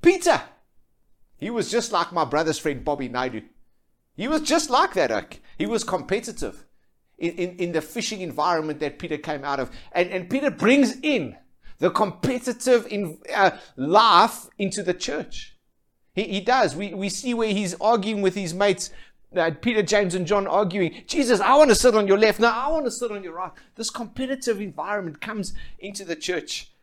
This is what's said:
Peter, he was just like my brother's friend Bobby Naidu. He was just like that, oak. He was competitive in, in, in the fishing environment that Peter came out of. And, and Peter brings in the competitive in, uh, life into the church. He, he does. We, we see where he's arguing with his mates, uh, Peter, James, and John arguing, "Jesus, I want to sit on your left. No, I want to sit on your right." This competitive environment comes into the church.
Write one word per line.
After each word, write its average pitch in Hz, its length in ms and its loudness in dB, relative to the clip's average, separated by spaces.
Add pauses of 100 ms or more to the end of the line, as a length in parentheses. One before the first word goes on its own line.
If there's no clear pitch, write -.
Peter, 339 400 4 (960)
he 202 140 -8
was 226 200 -4
just - 220 -2
like 170 180 0
my 170 140 0
brother's 147 340 0
friend 143 240 -4
Bobby 139 280 -4
Naidu. 123 320 -4 (720)
He 208 120 -6
was 311 120 0
just 311 300 0
like 311 240 2
that, 185 160 2
oak. - 300 -6 (180)
He 156 80 -4
was 214 180 -2
competitive 180 800 -6 (540)
in, 170 140 -4
in, 180 260 -6
in 175 140 -4
the 196 100 0
fishing 208 400 -6
environment 156 580 -2
that 147 180 -6
Peter 156 200 -6
came 147 260 -8
out 139 160 -2
of. 127 100 -4 (220)
And, 175 160 2
and 180 220 -8
Peter 269 200 0
brings 247 520 4
in 214 340 -2 (420)
the 175 120 2
competitive 240 960 0
in, 202 320 -6 (160)
uh, 196 240 4 (180)
life 196 720 6 (100)
into 196 260 -4
the 175 120 0
church. - 600 -8 (600)
He, 190 80 -4
he 196 180 -4
does. 214 340 2
We, 180 200 -8
we 196 160 -4
see 247 240 -4
where 226 160 0
he's 196 280 -2
arguing 214 440 0
with 185 140 2
his 180 180 -6
mates, 190 340 0 (480)
uh, 165 140 2 (100)
Peter, 220 220 0
James, 196 320 2
and 185 120 -2
John 196 200 2
arguing, 180 600 0
"Jesus, 247 340 2
I 220 160 6
want 302 120 8
to 220 60 8
sit 226 200 6
on 208 120 4
your 190 100 6
left. 208 240 4
No, 233 80 6
I 233 200 0
want 311 180 0
to 233 40 -2
sit 233 200 -6
on 202 120 -10
your 170 120 -12
right." 180 160 -8 (240)
This 220 160 -6
competitive 247 720 -4
environment 185 580 -6
comes 202 320 -6 (260)
into 196 280 -12
the 170 100 -6
church. - 540 -8 (120)